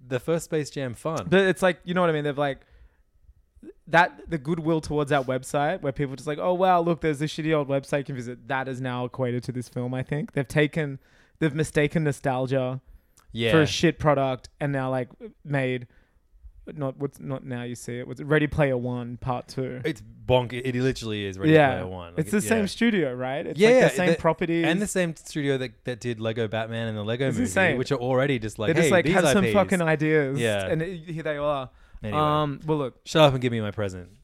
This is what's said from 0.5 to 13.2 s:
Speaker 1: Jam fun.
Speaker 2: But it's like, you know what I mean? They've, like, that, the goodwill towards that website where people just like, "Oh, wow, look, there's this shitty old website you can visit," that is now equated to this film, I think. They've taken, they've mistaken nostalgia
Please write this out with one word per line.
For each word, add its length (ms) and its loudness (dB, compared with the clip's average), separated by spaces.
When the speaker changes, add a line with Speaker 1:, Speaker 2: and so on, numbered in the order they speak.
Speaker 1:
Jam 240 -6
fun. 340 -6
Speaker 2:
But 120 6
it's 220 2
like, 220 0
you 100 -6
know 60 2
what 100 2
I 20 0
mean? 120 -2
They've, 140 -4
like, 220 -4
that, 420 2
the 100 -4
goodwill 420 -2
towards 300 -2
that 160 2
website 560 -2
where 100 -2
people 240 -4
just 100 -14
like, 120 -4
"Oh, 160 0
wow, 260 4
look, 200 0
there's 200 0
this 120 -2
shitty 240 0
old 120 0
website 320 -2
you 40 -6
can 120 -8
visit," 320 -12
that 200 -4
is 120 -6
now 240 -4
equated 400 -2
to 80 -6
this 160 -8
film, 260 -6
I 80 -4
think. 300 -6
They've 140 -2
taken, 520 0
they've 160 0
mistaken 500 0
nostalgia 760 -2